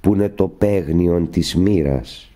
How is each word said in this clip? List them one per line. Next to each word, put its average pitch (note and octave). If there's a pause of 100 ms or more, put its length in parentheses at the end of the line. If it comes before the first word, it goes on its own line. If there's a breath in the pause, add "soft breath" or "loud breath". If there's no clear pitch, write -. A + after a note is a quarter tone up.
που G2+
είναι G2+
το F#2+
παίγνιον F2
της -
μοίρας; E2